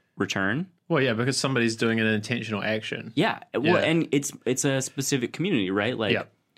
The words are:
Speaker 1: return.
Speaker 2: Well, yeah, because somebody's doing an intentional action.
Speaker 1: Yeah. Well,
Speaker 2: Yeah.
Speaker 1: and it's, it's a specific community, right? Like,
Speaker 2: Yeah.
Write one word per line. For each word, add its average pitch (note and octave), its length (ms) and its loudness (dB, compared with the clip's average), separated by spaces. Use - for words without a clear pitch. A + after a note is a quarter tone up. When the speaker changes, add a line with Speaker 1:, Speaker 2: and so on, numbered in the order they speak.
Speaker 1:
return. G2+ 500 0
Speaker 2:
Well, D#3 140 2
yeah, B2+ 120 2
because B2 220 0
somebody's A#2 400 0
doing A2+ 240 2
an A2 60 2
intentional A2 560 -2
action. - 520 -4
Speaker 1:
Yeah. G3+ 260 0
Well, A#2 100 -2
Speaker 2:
Yeah. E3+ 160 4
Speaker 1:
and D#3+ 320 2
it's, C#3+ 200 0
it's C3 200 0
a C3+ 180 2
specific C3+ 500 -2
community, D3 380 0
right? G#2 260 0
Like, A2 160 0
Speaker 2:
Yeah. G2 120 0